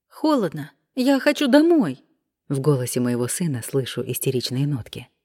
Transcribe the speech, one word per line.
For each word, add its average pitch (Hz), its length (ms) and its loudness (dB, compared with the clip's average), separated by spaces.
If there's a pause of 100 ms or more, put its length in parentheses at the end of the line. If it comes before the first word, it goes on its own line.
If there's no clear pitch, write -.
Холодно. 190 640 -2 (240)
Я 262 240 2
хочу 294 280 0
домой. 277 560 4 (440)
В 139 120 -2
голосе 127 400 0
моего 123 280 0
сына 139 340 -4
слышу 123 440 -4
истеричные 127 600 -2
нотки. 123 420 -8 (140)